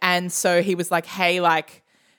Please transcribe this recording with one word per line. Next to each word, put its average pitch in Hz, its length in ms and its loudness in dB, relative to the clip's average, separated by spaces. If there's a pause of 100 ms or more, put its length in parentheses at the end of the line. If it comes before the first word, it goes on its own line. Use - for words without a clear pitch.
and 180 320 0
so 175 300 2
he 190 120 0
was 170 160 -6
like, 170 140 0
"Hey, 180 380 -2
like, 160 400 0 (360)